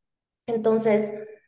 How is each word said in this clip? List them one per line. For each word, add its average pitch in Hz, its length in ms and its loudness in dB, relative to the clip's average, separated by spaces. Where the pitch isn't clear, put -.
Entonces, 220 640 2